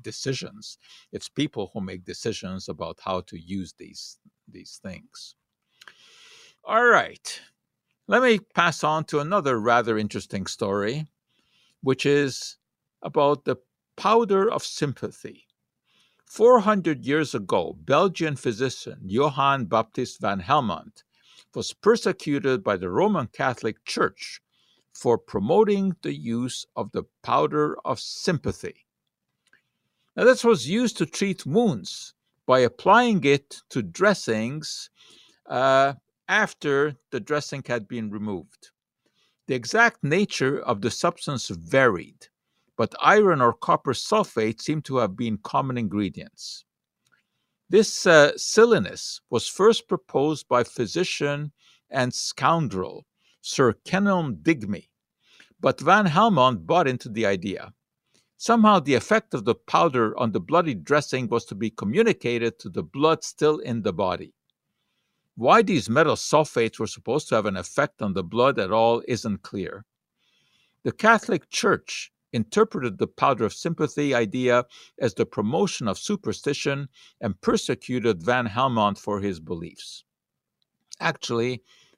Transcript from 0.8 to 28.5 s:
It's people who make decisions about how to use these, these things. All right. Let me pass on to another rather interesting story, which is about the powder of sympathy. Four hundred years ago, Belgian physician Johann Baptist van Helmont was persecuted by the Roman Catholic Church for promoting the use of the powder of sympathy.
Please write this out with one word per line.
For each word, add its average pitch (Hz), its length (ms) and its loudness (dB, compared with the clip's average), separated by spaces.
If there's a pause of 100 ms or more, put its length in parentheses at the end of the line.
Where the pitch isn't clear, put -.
It's - 160 -12
people 127 440 -6
who 113 80 -10
make 90 240 -10
decisions 95 640 -10
about 82 320 -12
how 92 200 -6
to - 180 -16
use 87 400 -10
these, - 400 -20 (300)
these - 340 -20
things. - 540 -18 (1300)
All 220 200 0
right. - 560 2 (640)
Let 214 160 4
me 233 160 4
pass - 460 -2
on 156 220 0
to 156 120 -2
another 147 400 0
rather 117 400 2
interesting 101 480 -6
story, 107 600 -4 (760)
which 131 240 0
is 143 500 0 (460)
about 143 420 0
the 139 120 -2 (400)
powder 202 520 2
of - 140 -4
sympathy. - 840 -8 (760)
Four 240 360 6
hundred 170 440 0
years 143 300 0
ago, 95 460 -2
Belgian 151 560 0
physician 123 680 -6
Johann 139 600 0
Baptist 113 560 -4
van 101 200 -2
Helmont 98 600 -2 (500)
was - 200 -8
persecuted 143 920 0
by 104 140 0
the 90 140 -6
Roman 156 360 0
Catholic 123 580 -4
Church - 560 -6 (540)
for 117 240 2
promoting 190 840 0
the 151 120 -6
use 123 500 -6 (120)
of 110 160 -6
the 87 100 -4 (220)
powder 151 600 0
of 127 140 -4
sympathy. - 880 -6 (1300)